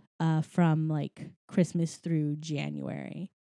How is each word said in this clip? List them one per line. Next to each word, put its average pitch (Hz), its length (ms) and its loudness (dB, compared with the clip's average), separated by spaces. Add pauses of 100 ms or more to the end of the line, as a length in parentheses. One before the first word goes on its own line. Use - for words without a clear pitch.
(200)
uh, 160 200 4
from, 160 480 2
like, 151 400 -4 (200)
Christmas 165 480 2
through 151 400 0
January 147 920 -6 (140)